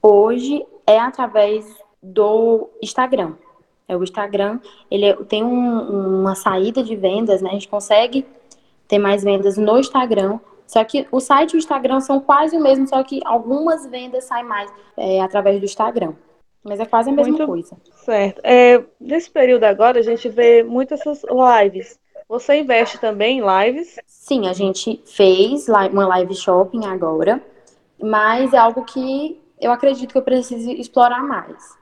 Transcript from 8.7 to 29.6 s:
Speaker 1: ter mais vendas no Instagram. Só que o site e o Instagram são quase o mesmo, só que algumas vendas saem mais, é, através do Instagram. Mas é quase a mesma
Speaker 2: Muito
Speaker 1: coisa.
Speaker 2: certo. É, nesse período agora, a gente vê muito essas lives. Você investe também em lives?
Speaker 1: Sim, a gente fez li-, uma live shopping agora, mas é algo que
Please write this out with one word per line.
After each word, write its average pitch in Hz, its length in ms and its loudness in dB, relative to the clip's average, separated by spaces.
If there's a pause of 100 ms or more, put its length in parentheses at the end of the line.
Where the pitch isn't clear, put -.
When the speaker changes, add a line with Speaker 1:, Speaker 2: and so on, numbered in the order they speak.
Speaker 1:
ter 208 100 2
mais 202 260 0
vendas 196 320 0
no 214 220 2
Instagram. 226 600 -2 (280)
Só 220 180 2
que 269 260 -4
o 254 80 -2
site 285 340 2
e 339 40 0
o - 20 2
Instagram 269 420 -2
são 269 200 -2
quase 302 360 2
o 330 40 0
mesmo, 269 260 2
só 269 160 0
que 269 220 -8
algumas 277 600 -2
vendas 247 380 -10
saem 240 200 -8
mais, 202 260 -8 (260)
é, 190 240 0
através 196 380 0
do 196 60 -6
Instagram. 214 480 -4 (500)
Mas 208 160 -10
é 220 80 -6
quase 233 240 0
a - 20 0
mesma 285 240 2
Speaker 2:
Muito 311 100 -2
Speaker 1:
coisa. 170 300 -8 (280)
Speaker 2:
certo. 202 400 -2
É, 247 400 6 (160)
nesse 330 300 -6
período 254 340 2
agora, 220 340 4
a 233 40 2
gente 233 260 -2
vê 233 340 4
muito 247 320 -4
essas 294 300 -8
lives. 226 720 2 (300)
Você 247 320 0
investe 240 400 0
também 220 380 -2
em 240 40 -6
lives? 220 540 -2 (100)
Speaker 1:
Sim, - 400 -4
a 185 60 -4
gente 190 540 -6
fez 202 640 2
li-, 202 220 2
uma 196 160 0
live 185 280 0
shopping 190 500 0
agora, 180 580 -2 (580)
mas 220 520 0
é 262 60 4
algo 233 260 2
que 269 560 -8 (200)